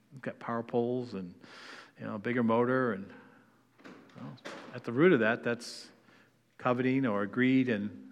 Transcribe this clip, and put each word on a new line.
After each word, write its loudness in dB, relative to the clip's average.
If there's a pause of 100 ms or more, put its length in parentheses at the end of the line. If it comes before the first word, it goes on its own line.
(140)
I've -16
got -8
power -4
poles -2
and, -8 (640)
you -10
know, -6
a -6
bigger 0
motor, 4
and, -6 (1120)
well, -12 (440)
at -12
the -4
root 8
of 6
that, 2
that's -6 (680)
coveting 0
or 0
greed, 4
and 0 (220)